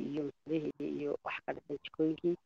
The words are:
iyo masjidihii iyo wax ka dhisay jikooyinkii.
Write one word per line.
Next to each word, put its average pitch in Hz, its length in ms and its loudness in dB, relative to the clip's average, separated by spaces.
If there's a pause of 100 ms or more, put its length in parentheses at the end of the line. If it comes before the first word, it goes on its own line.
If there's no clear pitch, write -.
iyo 143 160 0
masjidihii 147 680 -2
iyo 143 220 0 (100)
wax - 200 -4
ka - 120 -2
dhisay 143 240 -6
jikooyinkii. 160 580 2 (100)